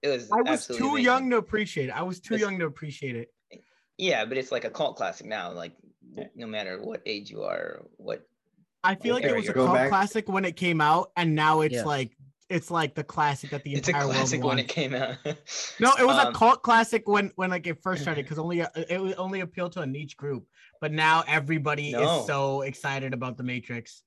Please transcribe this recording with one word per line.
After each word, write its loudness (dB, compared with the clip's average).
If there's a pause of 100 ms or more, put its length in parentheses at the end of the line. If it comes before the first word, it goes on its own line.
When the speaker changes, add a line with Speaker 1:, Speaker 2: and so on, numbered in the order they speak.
Speaker 1:
it -2
was -2
Speaker 2:
I 2
was 0
Speaker 1:
absolutely -4
Speaker 2:
too 2
Speaker 1:
amazing. 2
Speaker 2:
young 4
to 2
appreciate -4
it. -8
I -6
was -6
too -4
Speaker 1:
It's 0
Speaker 2:
young -2
to -2
appreciate -10
it. -10 (680)
Speaker 1:
Yeah, 2
but -4
it's, -4
like, -2
a -4
cult -2
classic -6
now. -6
Like, -12 (440)
Speaker 3:
Yeah. -10 (120)
Speaker 1:
no -12
matter -6
what -8
age -6
you -10
are, -6 (140)
what -10 (580)
Speaker 2:
I 4
feel -2
like -2
it 2
Speaker 1:
era 2
Speaker 2:
was -2
a -4
Speaker 1:
you're -4
Speaker 3:
Go 4
Speaker 2:
cult 4
Speaker 3:
back. 4
Speaker 2:
classic 0
when 0
it -4
came 2
out, 4
and 2
now 4
it's 2
Speaker 4:
Yes. -2
Speaker 2:
like, -2 (320)
it's -2
like 0
the -6
classic -2
that -6
the -6
Speaker 1:
It's -2
a 2
Speaker 2:
entire 2
world 0
Speaker 1:
classic 0
when 2
it 0
Speaker 2:
wants. -6
Speaker 1:
came -2
out. -4
<laughs> -8
Speaker 2:
No, 8
it 8
was 6
Speaker 1:
Um, 6
Speaker 2:
a -2
cult 8
classic 4
when, 2
when, 0
like, -4
it -4
first -2
started, -2
'cause -6
only, 0
uh, -2 (200)
it -2
was -2
only -4
appealed -6
to -8
a -4
niche -8
group. -6 (340)
But -2
now 4
everybody 0
Speaker 1:
No. 2
Speaker 2:
is -4
so 0
excited -6
about -6
The -8
Matrix. -8